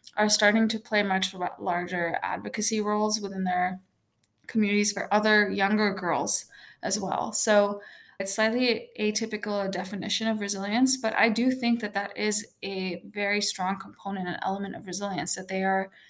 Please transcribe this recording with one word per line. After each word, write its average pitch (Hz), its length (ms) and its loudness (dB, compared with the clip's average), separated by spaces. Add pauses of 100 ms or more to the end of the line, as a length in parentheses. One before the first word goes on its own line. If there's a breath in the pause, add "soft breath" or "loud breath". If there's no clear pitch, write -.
(160 loud breath)
are 214 140 2
starting 214 400 4
to 220 100 -4
play 208 240 -2
much 190 300 -2
ra-, 180 160 -6 (100)
larger 175 640 -4
advocacy 208 580 -2
roles 214 400 0
within 196 240 0
their 180 380 -2 (680)
communities 208 460 2
for - 200 -2
other 214 360 4
younger 202 440 2
girls 170 520 2 (360 loud breath)
as 196 160 4
well. 190 360 -2
So 208 480 4 (380 loud breath)
it's 190 160 0
slightly 226 640 0
atypical 208 680 -4
a 190 40 -4
definition 190 580 -4
of 214 120 -2
resilience, 202 560 2
but - 200 -2
I 226 140 4
do 233 220 2
think 233 300 0
that 208 140 -6
that 202 200 -6
is 214 320 0 (160)
a 185 440 -6
very 202 340 -2
strong 190 380 0
component 196 480 -10
and - 160 -8
element 196 320 -6
of - 120 -14
resilience, 190 480 -2
that 185 140 -6
they 190 140 -2
are 190 280 0 (180 soft breath)